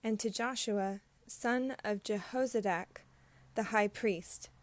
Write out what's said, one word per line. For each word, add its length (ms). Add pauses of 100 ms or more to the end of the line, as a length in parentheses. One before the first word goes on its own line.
and 160
to 80
Joshua, 720 (260)
son 560
of 200
Jehozadak, 960 (540)
the 80
high 260
priest. 640 (120)